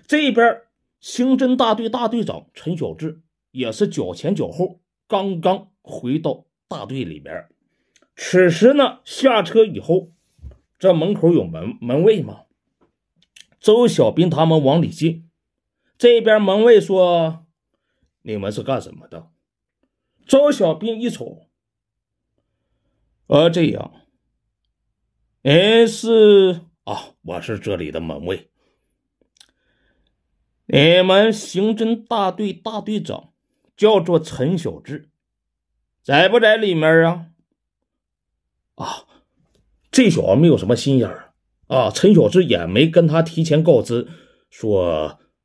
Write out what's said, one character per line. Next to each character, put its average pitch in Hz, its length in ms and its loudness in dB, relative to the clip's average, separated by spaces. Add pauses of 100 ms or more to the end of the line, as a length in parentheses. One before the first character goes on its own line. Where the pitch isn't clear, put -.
这 294 260 -2
边 233 300 0 (360)
刑 254 400 -2
侦 254 180 0
大 226 180 0
队 226 140 -6
大 220 200 -4
队 226 160 -4
长 82 280 -12
陈 - 240 -10
小 113 160 -8
志 - 280 -12 (320)
也 123 180 -8
是 202 160 -2
脚 92 260 -8
前 175 220 -6
脚 - 140 -6
后， 165 320 -8 (260)
刚 196 340 -4
刚 - 280 -2 (140)
回 131 360 -8
到 156 280 -8 (220)
大 139 160 -12
队 127 200 -10
里 76 160 -14
边。 78 260 -16 (720)
此 180 340 2
时 220 240 4
呢， 277 300 0
下 233 380 0
车 220 220 2
以 160 140 -6
后， 185 320 -4 (680)
这 185 140 2
门 165 220 0
口 170 180 2
有 120 120 2
门-， 85 360 -10
门 127 220 -4
卫 208 200 2
嘛。 104 200 -14 (1160)
周 233 280 2
小 143 240 2
斌 170 200 0
他 160 160 0
们 160 180 2
往 147 160 2
里 165 80 -2
进， 165 400 -6 (680)
这 240 240 4
边 214 180 2
门 202 240 0
卫 226 160 6
说 170 640 -2 (800)
：“你 107 140 -8
们 98 120 -6
是 107 120 -10
干 120 180 -6
什 - 140 -20
么 - 120 -20
的？” 82 220 -20 (960)
周 285 240 4
小 196 220 0
斌 214 260 -6
一 233 120 -4
瞅 - 380 -16 (1800)
，“呃， 151 220 4
这 165 160 0
样， 110 260 -8 (1500)
您 202 440 4
是， 208 760 4 (220)
啊， - 260 -12 (100)
我 90 220 -12
是 107 160 -8
这 101 180 -6
里 80 140 -10
的 82 100 -8
门 78 240 -12
卫。 92 240 -10 (2250)
”“你 170 380 4
们 196 280 4
刑 214 460 -4
侦 226 300 -4
大 202 240 -4
队 190 240 -8
大 220 260 -12
队 208 180 -8
长 - 360 -12 (420)
叫 208 240 4
做 170 180 -2
陈 160 380 -4
小 90 240 -10
志， - 300 -16 (920)
在 160 280 2
不 233 100 2
在 220 160 4
里 208 180 -2
面 156 140 0 (160)
啊？” 170 220 -4 (1500)
啊， - 280 -14 (840)
这 247 180 4
小 92 260 0
子 135 60 2
没 170 60 4
有 143 100 4
什 98 100 -6
么 117 80 2
心 135 220 -2
眼 117 100 2
儿 - 200 -16 (400)
啊， 127 220 -2
陈 202 240 2
小 110 160 6
志 180 140 2
也 95 240 -2
没 117 220 2
跟 170 180 2
他 160 160 0
提 165 220 -4
前 156 180 0
告 147 180 4
知， 120 280 -6 (400)
说 87 720 -4 (240)